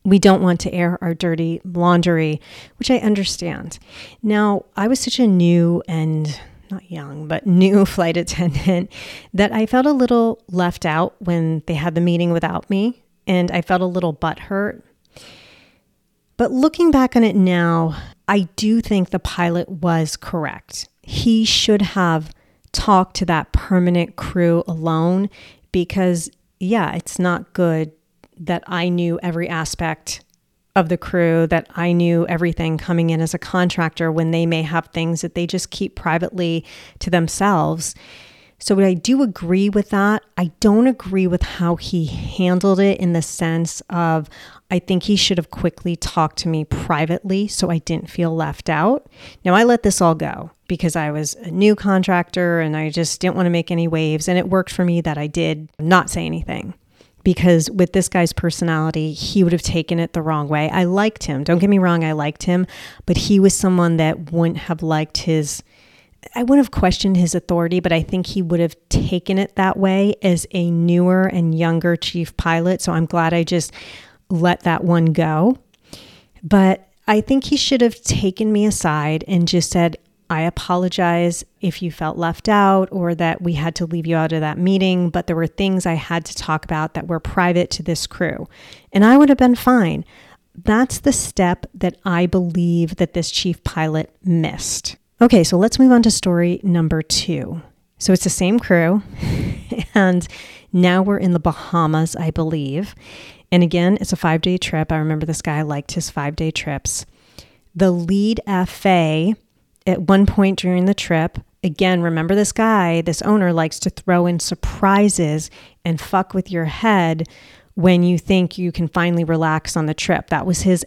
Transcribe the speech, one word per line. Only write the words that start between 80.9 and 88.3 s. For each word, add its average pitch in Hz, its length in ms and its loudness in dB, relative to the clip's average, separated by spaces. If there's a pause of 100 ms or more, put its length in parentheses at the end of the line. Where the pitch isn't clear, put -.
if 180 220 -4
you 170 100 -4
felt 156 260 -6
left 165 300 -4
out 196 440 4
or 175 220 -2
that 165 280 -2
we 175 120 -2
had 160 220 -4
to 180 100 -4
leave 160 220 -4
you 165 80 0
out 160 160 0
of 160 80 -2
that 151 180 -4
meeting, 185 520 2
but 170 180 -4
there 170 80 -2
were 165 100 0
things 190 400 -2
I 170 100 0
had 165 300 -4
to - 100 -16
talk - 280 -4
about 156 300 -6
that 160 140 -8
were 165 120 -4
private 175 520 0
to - 120 -2
this 165 240 0
crew." - 400 -6 (460)